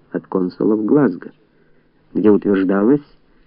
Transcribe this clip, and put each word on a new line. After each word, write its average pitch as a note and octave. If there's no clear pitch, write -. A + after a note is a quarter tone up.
от -
консула F#2+
в G#2+
Глазго, A#2+
где G#2+
утверждалось, G2+